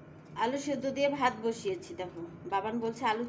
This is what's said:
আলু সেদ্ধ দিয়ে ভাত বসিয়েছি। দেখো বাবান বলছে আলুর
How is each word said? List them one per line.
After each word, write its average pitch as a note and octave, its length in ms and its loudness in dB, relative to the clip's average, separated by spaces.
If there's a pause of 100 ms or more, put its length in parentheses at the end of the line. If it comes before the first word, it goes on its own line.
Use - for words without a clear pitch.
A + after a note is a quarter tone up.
(360)
আলু B3 220 2
সেদ্ধ C4+ 320 0
দিয়ে C#4 200 4
ভাত C4+ 240 4 (100)
বসিয়েছি। G3 520 -2
দেখো E3+ 300 -6 (240)
বাবান G#3 300 0
বলছে A3+ 260 -2
আলুর A#3 240 2